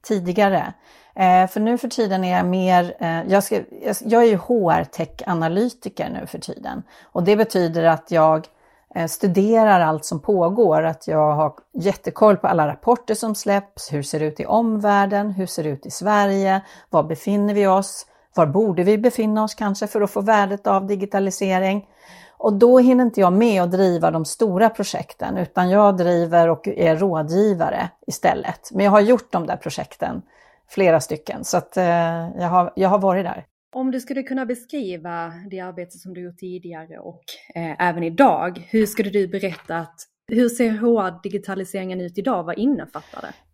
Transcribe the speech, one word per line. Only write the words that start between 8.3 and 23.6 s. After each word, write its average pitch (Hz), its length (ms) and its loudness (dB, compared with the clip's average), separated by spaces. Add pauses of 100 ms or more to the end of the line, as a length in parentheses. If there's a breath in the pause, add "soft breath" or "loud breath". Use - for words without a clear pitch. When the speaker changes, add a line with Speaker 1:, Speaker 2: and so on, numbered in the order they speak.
Speaker 1:
eh, 165 120 -4
studerar 202 720 4
allt 156 260 0
som - 140 -6
pågår, 180 640 2
att 160 240 -4
jag 151 260 2
har 151 200 0 (200)
jättekoll 196 640 2
på - 100 -4
alla 165 200 2
rapporter 226 480 -2
som 214 200 -6
släpps, - 580 -4
hur 143 100 -4
ser 151 160 -6
det 156 60 -2
ut 151 140 -6
i - 60 -6
omvärlden, 208 880 0
hur 190 140 -4
ser 175 180 -8
det 151 60 -4
ut 143 160 -8
i - 60 -14
Sverige, 196 680 0 (280 loud breath)
var 156 140 2
befinner 202 500 -2
vi 202 140 2
oss, 196 380 0 (300 soft breath)
var 170 100 4
borde 180 380 0
vi 208 140 4
befinna 214 460 0
oss 214 120 -6
kanske 202 320 -4
för 208 140 -2
att 202 100 0
få 208 100 -4
värdet 202 460 0
av 190 200 0
digitalisering. 196 1000 -2 (500 soft breath)
Och 214 160 0
då 240 260 8
hinner 254 260 6
inte 226 140 -2
jag 180 140 6
med 202 300 4